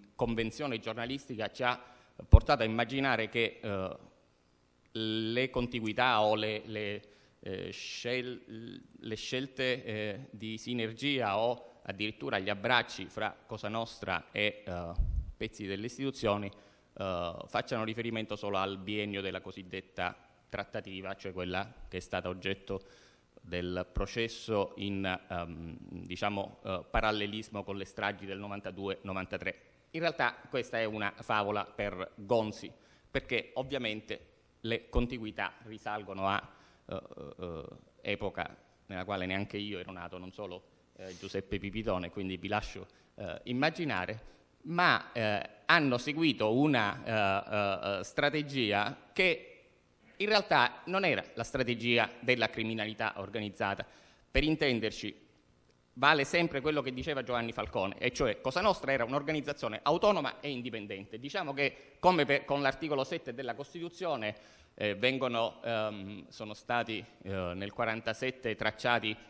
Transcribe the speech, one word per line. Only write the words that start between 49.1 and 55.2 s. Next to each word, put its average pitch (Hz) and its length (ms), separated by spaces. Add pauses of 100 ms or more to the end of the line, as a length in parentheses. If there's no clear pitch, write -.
che 185 320 (720)
in 202 100
realtà 170 600
non 190 180
era 110 180 (120)
la 113 100
strategia 117 640 (100)
della 117 300
criminalità 110 640
organizzata. 101 680 (440)
Per 143 140
intenderci, 120 840 (640)